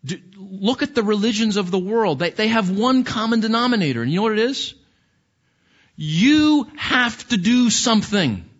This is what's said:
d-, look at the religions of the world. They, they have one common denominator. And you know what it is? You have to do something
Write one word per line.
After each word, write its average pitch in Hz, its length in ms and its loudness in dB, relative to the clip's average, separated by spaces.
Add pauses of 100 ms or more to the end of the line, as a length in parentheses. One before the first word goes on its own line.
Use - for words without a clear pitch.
d-, 151 200 -12 (140)
look 196 460 -4
at 285 120 -6
the 226 80 0
religions 214 560 0
of 180 120 -2
the 190 80 4
world. 190 400 0
They, 170 120 -2
they 214 180 -2
have 220 220 2
one 247 340 2
common 226 360 -2
denominator. 220 600 0
And 120 100 -2
you 165 60 0
know 196 60 0
what 220 100 0
it 214 60 -2
is? 240 340 -4 (1200)
You 277 840 2
have 247 520 -4
to 240 80 0
do 240 320 2
something 196 800 0 (120)